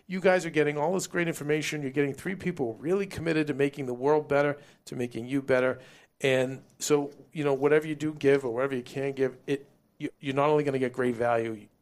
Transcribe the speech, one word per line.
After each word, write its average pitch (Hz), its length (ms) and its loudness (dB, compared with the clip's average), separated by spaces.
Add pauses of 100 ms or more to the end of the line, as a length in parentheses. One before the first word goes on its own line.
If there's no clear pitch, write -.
you 185 140 -6
guys 185 240 4
are 170 60 -4
getting 147 260 2
all 156 160 0
this 190 140 -2
great 175 200 -2
information. 151 540 -2
You're 135 100 -4
getting 139 220 0
three 185 220 -8
people 139 440 -4
really 185 280 -2
committed 156 400 -2
to 147 60 -2
making 139 340 -2
the 123 60 -4
world 147 360 2
better, 143 260 2 (300)
to 143 100 -12
making 123 320 -6
you 139 140 -2
better. 127 380 2 (420)
And 131 400 0 (180)
so, 143 320 2 (220)
you 151 100 -4
know, 143 100 2
whatever 147 340 4
you 156 60 -4
do 156 200 -4
give 139 320 4
or 117 80 -2
whatever 135 200 0
you 123 80 -4
can 139 300 -4
give, 131 240 0 (120)
it, 139 200 -4 (320)
you, 147 100 -6 (120)
you're 135 120 -4
not 143 160 4
only 151 140 4
gonna 135 160 0
get 123 140 -2
great 123 220 0
value, 113 520 -2 (140)